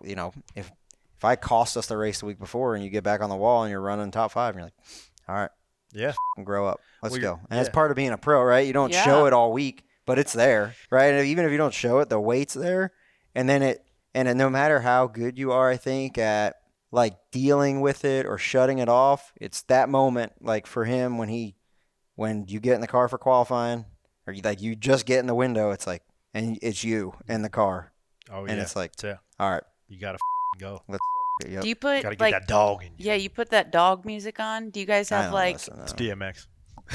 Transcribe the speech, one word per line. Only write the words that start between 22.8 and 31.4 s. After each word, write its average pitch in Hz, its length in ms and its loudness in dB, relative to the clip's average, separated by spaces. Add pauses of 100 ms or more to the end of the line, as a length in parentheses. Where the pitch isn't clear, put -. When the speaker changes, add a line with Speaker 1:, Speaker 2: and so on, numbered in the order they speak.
Speaker 1:
the 117 80 -6
car 123 180 2
for 120 120 -6
qualifying, 120 680 0 (420)
or 95 60 -8
you, 98 100 -12
like, 101 200 -4
you 113 120 -6
just 127 300 2
get 127 160 2
in 123 60 -2
the 120 80 0
window, 117 360 2
it's 98 160 -6
like, 90 160 -6 (320)
and 110 280 -6
it's 107 200 -4
you 110 320 -4 (140)
in 110 140 -4
the 107 80 -6
car. 95 420 -2 (380)
Speaker 2:
Oh, 98 160 -12
Speaker 1:
And 107 100 -6
Speaker 2:
yeah. 101 60 -4
Speaker 1:
it's 87 120 -8
like, 90 220 -6
Speaker 2:
That's - 80 -12
it. 101 140 -10 (200)
Speaker 1:
"All - 120 0
right. 87 120 -2 (260)
Speaker 2:
You 92 120 -20
gotta 95 160 -8
f-, - 440 -6
go. 98 280 -14
Speaker 1:
Let's, 101 160 -6 (420)